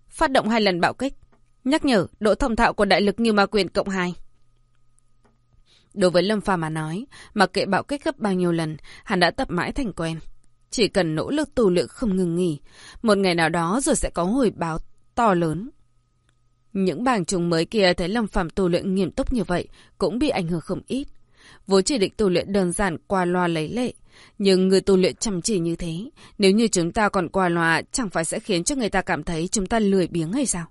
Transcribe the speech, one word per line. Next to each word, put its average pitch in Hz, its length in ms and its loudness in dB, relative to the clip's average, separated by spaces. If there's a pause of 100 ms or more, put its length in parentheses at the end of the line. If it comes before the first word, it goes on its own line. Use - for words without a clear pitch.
phát 311 220 0
động 254 180 2
hai 226 120 2
lần 185 200 2
bạo 165 120 2
kích. 269 200 -6 (500)
Nhắc 302 220 0
nhở, 220 220 4 (120)
độ 208 160 2
thông 247 200 -2
thạo 214 180 4
của 208 120 2
đại 185 160 4
lực 202 180 0
như 233 140 2
ma 202 120 4
quyền 196 240 0
cộng 196 200 -2
hai. 180 260 -4 (1800)
Đối 185 180 2
với 175 120 4
Lâm 208 180 0
Phàm 185 200 0
mà 156 80 -4
nói, 160 360 -6 (280)
mặc 196 200 2
kệ - 120 -2
bạo 185 180 0
kích 285 200 -8
gấp 320 140 -4
bao 208 160 -2
nhiêu 180 180 0
lần, 156 260 -4 (260)
hắn 185 160 -2
đã 175 120 4
tập - 200 -4
mãi 170 200 -2
thành 233 220 -4
quen. 165 260 -6 (500)
Chỉ 202 180 2
cần 170 280 0
nỗ 156 140 -4
lực 294 260 -4
tu 226 140 4
luyện 175 180 2
không - 280 -4
ngừng 175 200 0
nghỉ, 175 240 -2 (420)
một 208 160 2
ngày 190 180 2
nào 165 140 2
đó 175 340 0
rồi 285 120 2
sẽ - 140 -2
có - 140 -4
hồi 214 320 2
báo 165 240 -6 (360)
to 226 180 4
lớn. 170 360 -2 (1040)
Những 190 300 -2
bảng 240 220 2
chúng 175 240 -2
mới 165 160 0
kia 190 280 2
thấy 175 160 -4
Lâm 220 180 -2
Phàm 180 220 -2
tu 190 180 0
luyện 180 280 0
nghiêm 190 160 0
túc - 220 -4
như 254 100 0
vậy, 175 240 -2 (300)
cũng 196 220 -2
bị 285 100 2
ảnh 175 180 -2
hưởng 165 140 -4
không - 260 -8
ít. 175 200 -6 (600)
Vốn 190 160 4
chỉ 294 140 0
định 190 200 0
tu 208 120 2
luyện 180 240 0
đơn 185 180 2
giản 180 260 -2 (100)
qua 190 180 0
loa 180 220 0
lấy 160 220 -4
lệ, 240 240 -4 (440)
nhưng 190 300 4
người 190 140 4
tu 196 160 4
luyện 180 180 2
chăm 190 260 -4
chỉ 208 180 -2
như 170 160 -2
thế, 170 180 -8 (440)
nếu 196 140 6
như 226 160 4
chúng 175 240 0
ta 208 180 0
còn 185 200 -2
qua 185 200 0
loa, 165 320 2 (100)
chẳng 226 180 -4
phải 165 160 -2
sẽ - 140 -6
khiến 175 240 -2
cho 294 120 -2
người 233 140 -2
ta 185 120 0
cảm 170 220 -4
thấy 170 240 -4
chúng 196 180 -2
ta 226 140 0
lười 196 280 2
biếng 165 260 -4
hay 269 120 0
sao? 170 260 -6